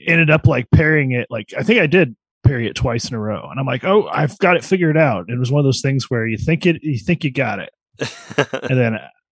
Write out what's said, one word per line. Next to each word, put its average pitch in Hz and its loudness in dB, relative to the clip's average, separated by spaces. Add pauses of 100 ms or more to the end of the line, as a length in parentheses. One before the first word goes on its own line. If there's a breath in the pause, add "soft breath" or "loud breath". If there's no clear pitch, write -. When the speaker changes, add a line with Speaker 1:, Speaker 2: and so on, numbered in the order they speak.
Speaker 1:
ended 165 2
up, 156 4
like, 123 0
parrying 151 4
it. 123 -4
Like, 110 -10
I 120 -4
think 220 2
I 156 2
did 139 2 (280)
parry 117 2
it - -8
twice 117 -4
in 123 -8
a 110 -6
row. 107 -6
And 92 -12
I'm 135 -4
like, 127 -4
"Oh, 196 2
I've 147 -2
got 151 4
it - -8
figured 170 2
out." 113 2
It 123 -4
was 123 -2
one 147 2
of 143 4
those 135 2
things 135 -2
where 113 -2
you 110 -4
think 156 -2
it, 160 0
you 147 -4
think 165 -2
you 143 -2
got 127 -4
it. - -12 (300)
Speaker 2:
<laughs> - -6
Speaker 1:
And 131 2
then 113 0 (340)